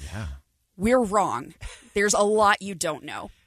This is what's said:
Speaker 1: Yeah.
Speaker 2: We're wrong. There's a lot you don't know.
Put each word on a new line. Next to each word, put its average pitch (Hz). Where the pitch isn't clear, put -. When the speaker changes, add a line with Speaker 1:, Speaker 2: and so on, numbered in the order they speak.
Speaker 1:
Yeah. 107
Speaker 2:
We're 240
wrong. 185
There's 202
a 196
lot 208
you 196
don't 156
know. 107